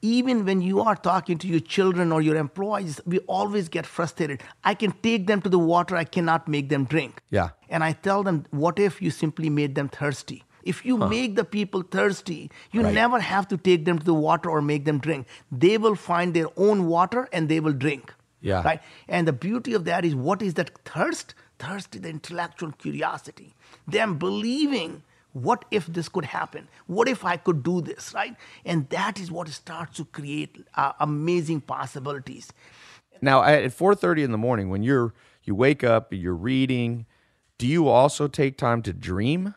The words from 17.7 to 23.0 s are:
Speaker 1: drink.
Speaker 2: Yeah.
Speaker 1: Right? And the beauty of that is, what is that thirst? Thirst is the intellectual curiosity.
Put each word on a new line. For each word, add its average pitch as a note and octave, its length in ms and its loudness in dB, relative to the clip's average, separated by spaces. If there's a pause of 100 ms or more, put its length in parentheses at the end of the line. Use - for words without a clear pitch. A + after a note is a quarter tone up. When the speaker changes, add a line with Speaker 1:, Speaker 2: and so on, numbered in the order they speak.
Speaker 1:
drink. C3+ 400 -4 (260)
Speaker 2:
Yeah. F#2+ 220 0
Speaker 1:
Right? D#3 200 0 (280)
And F3 180 2
the D#3+ 60 0
beauty A3+ 400 -4
of F#3 120 0
that E3+ 200 0
is, D#3+ 80 2
what E3 300 -2
is F#3+ 100 -2
that E3+ 160 -2 (160)
thirst? D4+ 480 -4 (240)
Thirst F#3 380 -12
is F#3+ 60 -14
the F#3 80 -10
intellectual E3+ 640 -8
curiosity. D3+ 840 -8 (320)